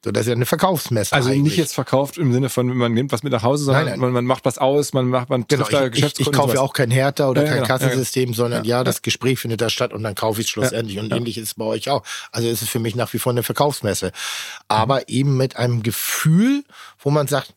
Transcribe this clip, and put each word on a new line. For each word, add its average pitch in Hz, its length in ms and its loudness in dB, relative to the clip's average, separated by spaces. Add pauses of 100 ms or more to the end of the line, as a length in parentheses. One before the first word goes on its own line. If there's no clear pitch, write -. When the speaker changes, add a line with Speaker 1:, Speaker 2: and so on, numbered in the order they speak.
Speaker 1:
So, 107 80 -4
das 110 100 0
ist 113 80 -2
ja 123 40 0
eine 120 140 0
Verkaufsmesse 160 640 0
Speaker 2:
Also 131 160 2
nicht 135 80 2
Speaker 1:
eigentlich. 147 200 2
Speaker 2:
jetzt 160 180 0
verkauft 139 420 0
im 139 160 2
Sinne 127 160 2
von, 127 160 0
man 123 260 0
nimmt 127 200 0
was 117 100 -2
mit 143 100 -2
nach 120 120 0
Hause, 143 220 2
sondern 139 180 4
Speaker 1:
Nein, 151 80 -2
nein. - 80 -6
Speaker 2:
man, 127 140 2
man 123 120 0
macht 127 200 0
was 127 120 0
aus, 139 360 2
man 131 120 2
macht, 123 240 -2
man 127 180 -2
Speaker 1:
Genau, 123 180 2
Speaker 2:
trifft - 80 -2
da 143 80 4
Speaker 1:
ich, - 20 2
ich, 131 60 0
ich 113 40 -12
Speaker 2:
Geschäftskunden 143 400 0
und 139 60 4
Speaker 1:
kaufe 139 160 2
ja - 0 -
Speaker 2:
sowas. 135 160 0
Speaker 1:
auch - 20 -20
kein 127 160 0
Hertha 135 400 2
oder 139 140 2
Speaker 2:
Ja, 151 60 2
Speaker 1:
kein - 80 2
Speaker 2:
genau, 127 100 0
ja, 127 100 2
Speaker 1:
Kassensystem, 127 480 0
Speaker 2:
genau. 120 100 -4
Speaker 1:
sondern 117 280 0
Speaker 2:
Ja, 120 160 0
Speaker 1:
ja, 127 40 0
das - 120 0
Speaker 2:
ja. - 80 -12
Speaker 1:
Gespräch 123 340 0
findet 113 240 -4
da 113 80 0
statt 120 240 -2
und 107 80 -6
dann 107 140 -6
kaufe 110 260 -2
ich's 110 80 -2
schlussendlich. 113 460 -2
Speaker 2:
Ja, 104 80 -6
Speaker 1:
Und 110 80 -4
Speaker 2:
ja. 123 60 -2
Speaker 1:
ähnlich 117 200 -4
ist 110 120 -8
es - 40 -10
bei 110 120 -8
euch 113 260 -4
auch. 131 100 0 (300)
Also 117 160 -2
es 113 160 -2
ist 113 60 -6
für 123 100 -2
mich 113 160 -4
nach 120 180 -4
wie 117 60 -2
vor 127 120 -2
eine 120 120 0
Verkaufsmesse. 107 680 0 (560)
Aber 113 280 2
Speaker 2:
Mhm. 131 100 -2
Speaker 1:
eben 135 320 0
mit 131 200 -2
einem 120 260 0
Gefühl, 202 800 2 (340)
wo - 140 -2
man 147 160 2
sagt 131 300 -2